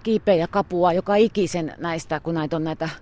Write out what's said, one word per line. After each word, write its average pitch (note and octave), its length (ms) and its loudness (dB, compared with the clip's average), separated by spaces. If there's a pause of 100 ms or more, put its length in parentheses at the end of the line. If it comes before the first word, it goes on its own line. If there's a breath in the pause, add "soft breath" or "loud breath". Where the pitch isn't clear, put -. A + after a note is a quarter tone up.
kiipeen G#3+ 360 2
ja E3+ 80 0
kapua F3+ 460 0
joka F#3+ 220 0
ikisen F3+ 640 0
näistä, E3 420 -6
kun E3 140 -6
näitä D#3 220 -2
on D#3 80 -2
näitä D#3+ 260 -4 (120)